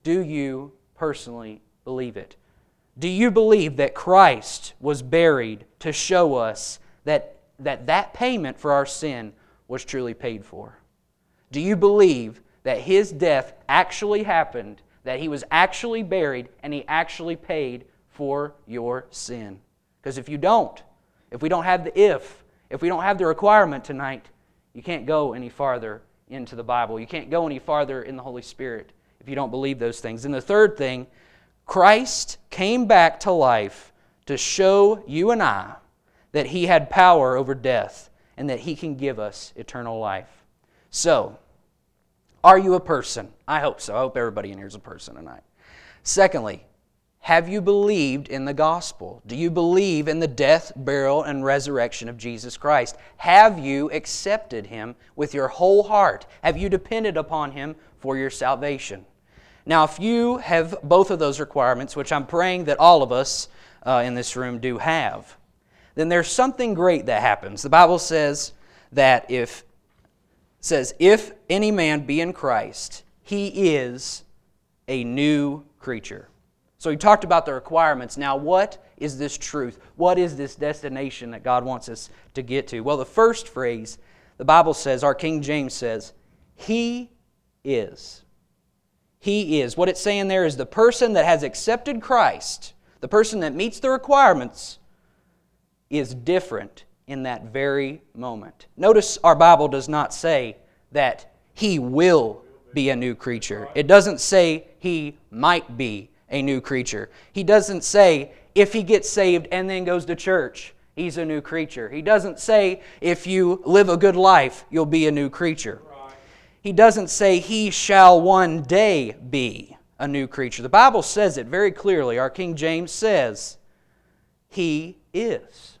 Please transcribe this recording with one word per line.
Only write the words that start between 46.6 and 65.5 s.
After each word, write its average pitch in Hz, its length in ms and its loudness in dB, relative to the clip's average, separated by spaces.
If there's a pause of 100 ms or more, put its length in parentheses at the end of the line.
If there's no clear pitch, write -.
have 170 280 2
you 196 140 -6
believed 175 680 0
in 135 160 -8
the 143 80 -8
gospel? 151 760 -4
Do - 80 -12
you 170 160 -4
believe 170 560 0
in 160 120 -4
the 160 80 -2
death, 143 480 2
burial, 139 460 -2
and 139 240 -6
resurrection 131 640 -2
of 120 80 -16
Jesus 117 400 -12
Christ? 139 400 -2 (200)
Have 196 420 6
you 139 320 -4
accepted 151 760 -8
Him 113 300 -14 (200)
with 147 200 -6
your 135 140 -2
whole 196 340 4
heart? 202 420 2 (180)
Have 165 140 0
you 196 100 -4
depended 196 480 -4
upon 151 360 -6
Him 143 240 -12 (240)
for 135 180 -6
your 135 140 -6
salvation? 127 760 -6 (600)
Now, 156 180 4
if 156 160 -4
you 233 380 -2
have 165 440 -2
both 185 300 4
of 170 80 -2
those 143 200 -2
requirements, 131 560 -2
which 143 160 -8
I'm 143 140 -2
praying 180 380 -2
that 147 160 -2
all 160 240 8
of 123 80 -2
us, - 380 -4 (360)
uh, 123 180 0
in 123 120 -6
this 123 200 -8
room 123 240 -8
do 120 200 -6
have, 156 580 -6 (560)